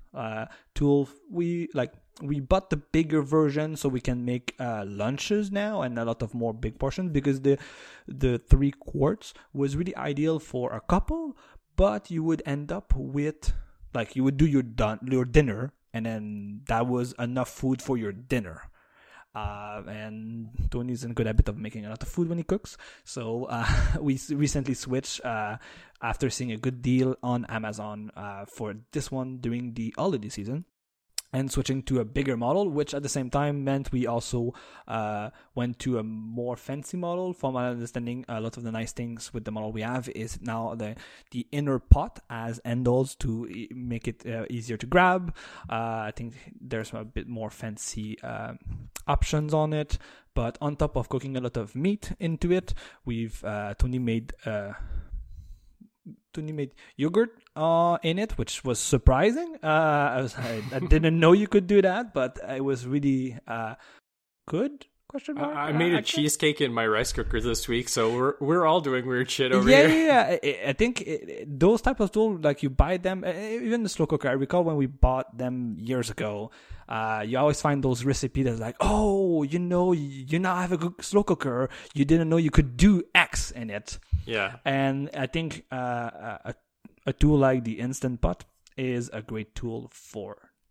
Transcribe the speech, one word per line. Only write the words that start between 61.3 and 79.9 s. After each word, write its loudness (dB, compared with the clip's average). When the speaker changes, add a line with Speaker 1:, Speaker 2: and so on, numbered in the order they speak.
Speaker 1:
you 8
could 4
do 6
that, 0
but -2
it -4
was -2
really, 0
uh, -6
good. -2
Question -8
mark? -4
Speaker 2:
I, -2
I -2
Speaker 1:
Uh, 2
Speaker 2:
made 4
a 4
Speaker 1:
actually? 0
Speaker 2:
cheesecake 2
in 2
my 2
rice 2
cooker -2
this -2
week, 0
so 2
we're, 0
we're 2
all 6
doing 0
weird 0
shit 2
over 6
Speaker 1:
Yeah, 10
Speaker 2:
here. 6
Speaker 1:
yeah, 6
yeah. -2
I, 0
I 0
think 0
it, -6
it, -10
those 6
types 0
of 2
tools, 2
like, 2
you 0
buy 4
them, -4
uh, -2
even -2
the -2
slow 0
cooker. 0
I 2
recall 2
when 0
we 4
bought 4
them -4
years -2
ago. -6
Uh, -2
you 0
always 4
find 2
those 0
recipes 0
that's -2
like, -8
"Oh, 4
you 0
know, 2